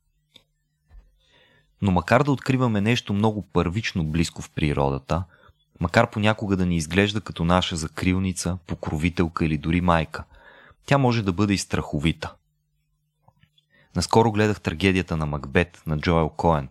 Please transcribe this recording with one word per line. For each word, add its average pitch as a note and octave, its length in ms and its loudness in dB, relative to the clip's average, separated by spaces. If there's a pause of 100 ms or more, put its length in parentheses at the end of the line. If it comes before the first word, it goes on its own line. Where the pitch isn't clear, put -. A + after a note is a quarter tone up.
(1800)
Но G2+ 80 2
макар G2 320 4
да C#3+ 100 0
откриваме B2+ 480 0
нещо A2+ 320 0
много G#2+ 300 0
първично F2 600 -2
близко D#2+ 380 -2
в - 80 -16
природата, C#2+ 760 -2 (560)
макар A2+ 300 2
понякога G#2 460 0
да F2+ 100 0
ни F2 100 0
изглежда G2 440 0
като - 240 -8
наша F2 320 0
закрилница, F2+ 920 -2
покровителка E2 800 -2
или D#2 120 0
дори D#2+ 220 -2
майка, E2 440 0 (600)
тя C#3 120 4
може A#2+ 240 2
да F#2+ 100 0
бъде G2+ 220 0
и F2+ 40 0
страховита. - 760 -4 (1600)
Наскоро A2+ 360 4
гледах G#2 280 2
трагедията F2 560 0
на D#2 100 -2
Макбет D2 600 -2
на D#2 120 -2
Джоел E2 300 2
Коен D2+ 420 0